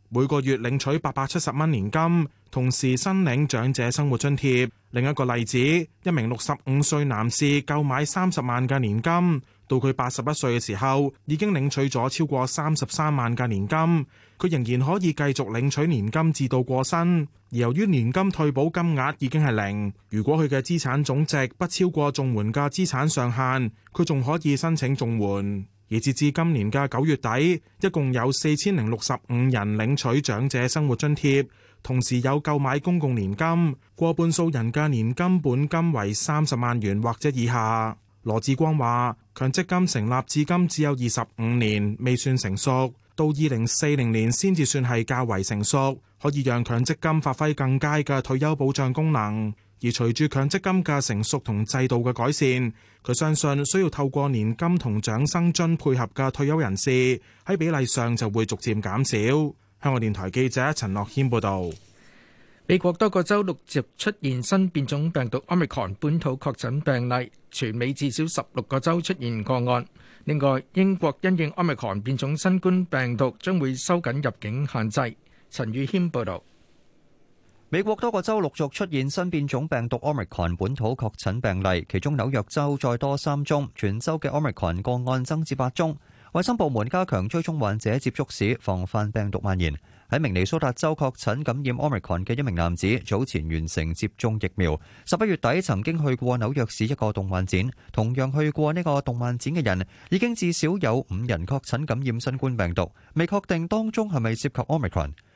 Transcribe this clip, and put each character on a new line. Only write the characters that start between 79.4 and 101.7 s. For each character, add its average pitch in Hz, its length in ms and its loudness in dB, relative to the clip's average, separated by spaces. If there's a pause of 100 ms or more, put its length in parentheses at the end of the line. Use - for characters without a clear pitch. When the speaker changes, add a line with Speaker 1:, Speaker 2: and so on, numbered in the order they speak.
Speaker 3:
種 139 200 -2
病 120 220 -2
毒 123 80 -2
Omicron 90 580 -2
本 104 200 -2
土 117 200 0
確 110 200 -4
診 107 260 -4
病 95 220 0 (100)
例， 85 180 0
其 95 80 0
中 147 180 -2
紐 120 120 0
約 120 180 0
州 143 300 0
再 120 200 0
多 139 200 -2
三 147 260 -2
宗， 143 320 0
全 104 240 -2
州 160 200 -2
嘅 139 100 -2
Omicron 110 520 -2
個 123 300 -2
案 127 140 0
增 156 180 -2
至 139 120 -4
八 127 160 0
宗。 156 260 0 (360)
衛 175 80 2
生 240 140 0
部 170 140 2
門 113 180 0
加 180 160 0
強 101 240 0
追 165 140 -2
蹤 160 180 -4
患 107 180 2
者 110 220 0
接 127 120 -2
觸 147 180 -4
史， 104 320 0
防 92 240 -2
範 107 260 -2
病 104 180 -2
毒 92 120 -4
蔓 95 180 0
延。 80 140 2 (360)
喺 143 100 2
明 127 140 0
尼 90 100 2
蘇 160 160 0
達 131 140 0
州 156 200 0
確 135 220 -2
診 120 280 -2
感 120 200 -2
染 123 140 -2
Omicron 95 480 -2
嘅 117 120 -2
一 143 40 -4
名 113 140 -2
男 85 200 2
子， 101 300 0
早 107 180 0
前 80 240 -4
完 80 180 -2
成 80 280 -4
接 104 240 -4
種 110 240 -2
疫 92 140 -2
苗， 78 220 0 (280)
十 - 100 0
一 214 120 0
月 180 100 0
底 143 240 0
曾 101 200 -2
經 160 240 -2
去 131 120 2
過 123 200 0
紐 120 160 -2
約 131 140 0
市 - 180 -2
一 117 100 -2
個 107 180 -2
動 98 120 -2
漫 92 200 -2
展， 92 240 0 (240)
同 117 220 0
樣 135 220 0
去 151 140 2
過 151 220 0
呢 175 100 -2
個 143 180 0
動 120 160 -4
漫 120 200 -2
展 139 160 -4
嘅 160 120 0
人， 92 220 0 (220)
已 185 100 2
經 240 160 0
至 175 160 0
少 165 260 0
有 127 200 2
五 - 180 -4 (100)
人 90 200 -2
確 135 180 -2
診 123 220 -4